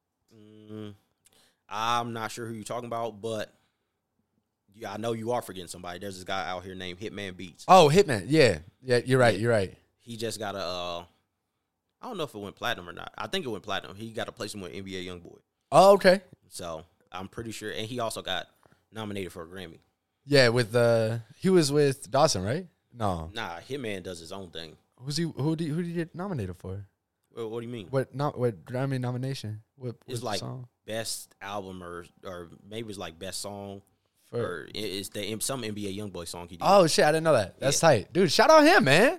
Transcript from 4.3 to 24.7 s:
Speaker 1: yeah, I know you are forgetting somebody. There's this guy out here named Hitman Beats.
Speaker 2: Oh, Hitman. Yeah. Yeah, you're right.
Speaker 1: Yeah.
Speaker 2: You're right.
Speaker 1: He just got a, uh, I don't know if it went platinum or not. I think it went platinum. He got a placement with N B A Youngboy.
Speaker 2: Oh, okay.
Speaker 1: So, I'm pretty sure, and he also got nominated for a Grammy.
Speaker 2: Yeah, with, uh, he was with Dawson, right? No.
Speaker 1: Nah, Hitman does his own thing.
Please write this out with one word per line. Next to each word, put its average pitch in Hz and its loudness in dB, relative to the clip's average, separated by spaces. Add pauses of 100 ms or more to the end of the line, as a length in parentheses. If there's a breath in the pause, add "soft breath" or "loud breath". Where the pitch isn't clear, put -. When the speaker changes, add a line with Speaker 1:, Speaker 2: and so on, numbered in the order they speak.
Speaker 1:
yeah, 107 -4
I 107 6
know 113 2
you 113 0
are 120 4
forgetting 92 -10
somebody. 87 -10
There's 98 -8
this 92 -14
guy 92 -2
out 90 -6
here 95 -10
named 90 -8
Hitman 101 -8
Beats. 92 -16
Speaker 2:
Oh, 170 10
Hitman. 151 4
Yeah. 127 6 (240)
Yeah, 123 2
you're 127 2
right. 117 6
Speaker 1:
Yeah. 98 -4
Speaker 2:
You're 117 2
right. 98 0 (340)
Speaker 1:
He 117 -14
just 107 -8
got 101 -8
a, 98 -8
uh, 87 -8 (960)
I - -16
don't 240 -12
know 160 -6
if - -10
it 107 -12
went 98 -12
platinum 101 -6
or 87 -14
not. 90 -14
I - -8
think 190 -6
it 127 -8
went 98 -8
platinum. 92 -8
He 113 -14
got 107 -8
a - -14
placement 101 -12
with 64 -14
N 98 -12
B 95 -10
A 90 -8
Youngboy. 87 -18 (320)
Speaker 2:
Oh, 185 10
okay. 190 6 (260)
Speaker 1:
So, 82 -10 (300)
I'm 95 -10
pretty 117 -12
sure, 107 -10
and 107 -6
he 123 -8
also 110 -6
got 90 -6 (440)
nominated 101 -8
for 90 -14
a 80 -14
Grammy. 87 -16 (460)
Speaker 2:
Yeah, 139 6
with, 117 2
uh, 117 4 (180)
he 190 0
was 165 6
with 143 0
Dawson, 135 4
right? 151 -4 (260)
No. 92 -4
Speaker 1:
Nah, 92 -10 (100)
Hitman 110 -8
does 90 -12
his 85 -16
own 95 -14
thing. 80 -14 (200)